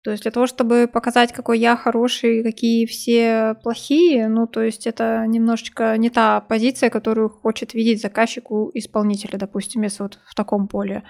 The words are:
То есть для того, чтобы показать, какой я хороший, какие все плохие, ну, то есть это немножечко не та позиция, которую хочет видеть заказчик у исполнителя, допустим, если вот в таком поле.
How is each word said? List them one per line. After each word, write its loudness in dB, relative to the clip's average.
То -4
есть -6
для -2
того, 0
чтобы 2
показать, 2
какой -2
я 4
хороший, 0
какие 0
все 2
плохие, 2
ну, 2
то -4
есть -2
это -2
немножечко 0
не 2
та 2
позиция, 0
которую 0
хочет -6
видеть 0
заказчик -2
у -2
исполнителя, -4
допустим, -6
если -4
вот -10
в -18
таком -2
поле. -6